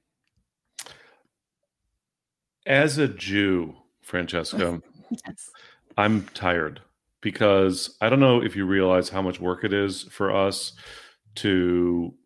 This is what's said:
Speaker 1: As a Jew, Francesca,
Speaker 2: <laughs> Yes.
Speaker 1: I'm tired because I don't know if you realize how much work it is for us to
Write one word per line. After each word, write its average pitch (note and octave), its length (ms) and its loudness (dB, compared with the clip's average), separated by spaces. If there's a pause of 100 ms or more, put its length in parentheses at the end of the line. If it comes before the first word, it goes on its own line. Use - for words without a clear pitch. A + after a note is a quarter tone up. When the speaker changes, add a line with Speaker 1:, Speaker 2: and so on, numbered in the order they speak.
(2750)
Speaker 1:
As C#3 320 2
a C#3 100 4
Jew, G2 680 -2 (280)
Francesca, F2 800 -4 (160)
Speaker 2:
<laughs> - 300 -12
Yes. - 240 -18 (460)
Speaker 1:
I'm G#2+ 260 2 (120)
tired E2+ 460 -2 (400)
because G2 800 2
I A2 80 2
don't C3+ 120 4
know B2 220 6
if G#2+ 120 -2
you G2+ 120 -2
realize F#2 420 2
how F#2+ 140 -4
much F#2 180 -4
work F2+ 240 -4
it G2+ 80 -2
is G2+ 320 -2
for G2+ 300 -4
us G2 380 0 (640)
to F2 800 0 (120)